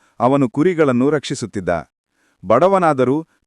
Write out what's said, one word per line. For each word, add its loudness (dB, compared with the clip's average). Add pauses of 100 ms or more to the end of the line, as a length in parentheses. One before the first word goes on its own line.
(200)
ಅವನು 2
ಕುರಿಗಳನ್ನು 0
ರಕ್ಷಿಸುತ್ತಿದ್ದ. -6 (720)
ಬಡವನಾದರೂ 2 (300)